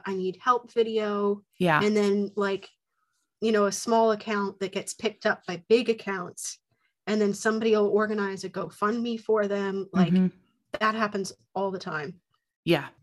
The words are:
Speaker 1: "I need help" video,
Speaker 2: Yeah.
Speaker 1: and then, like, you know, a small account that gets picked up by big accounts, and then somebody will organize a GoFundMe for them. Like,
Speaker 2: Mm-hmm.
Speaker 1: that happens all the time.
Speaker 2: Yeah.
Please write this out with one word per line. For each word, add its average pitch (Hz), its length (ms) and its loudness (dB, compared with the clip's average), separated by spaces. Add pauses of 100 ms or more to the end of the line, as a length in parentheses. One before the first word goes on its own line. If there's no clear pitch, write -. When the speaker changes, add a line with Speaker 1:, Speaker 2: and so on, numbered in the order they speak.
Speaker 1:
"I 196 80 -6
need 185 240 -4
help" 247 340 -2
video, 208 720 0 (140)
Speaker 2:
Yeah. 165 260 4
Speaker 1:
and 214 140 2
then, 202 380 2
like, 196 340 -2 (720)
you 226 100 0
know, 208 140 4
a 196 60 0
small 226 400 2
account 208 480 -4
that 190 140 -4
gets - 200 -8
picked - 320 -6
up 208 220 0
by 175 220 -8
big 233 200 4
accounts, 196 680 -6 (480)
and 214 120 0
then 202 140 4
somebody 220 420 0
will 208 120 4
organize 202 560 0
a 185 60 -8
GoFundMe 220 720 -4
for 220 280 0
them. 196 440 -4
Like, 180 220 4
Speaker 2:
Mm-hmm. 185 140 4 (520)
Speaker 1:
that 214 140 0
happens 208 380 -4 (240)
all 190 160 -2
the 185 80 -8
time. 160 400 -10 (460)
Speaker 2:
Yeah. 160 240 0 (140)